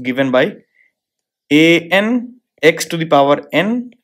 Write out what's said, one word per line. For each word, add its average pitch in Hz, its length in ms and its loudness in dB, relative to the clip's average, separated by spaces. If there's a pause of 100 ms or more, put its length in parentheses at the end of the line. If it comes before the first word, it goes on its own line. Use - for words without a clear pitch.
given 131 300 -4
by 127 240 0 (960)
a 160 380 4
n 220 520 -4 (220)
x 165 240 0
to 165 100 -6
the 160 100 -4
power 143 340 2 (120)
n 226 380 -2 (140)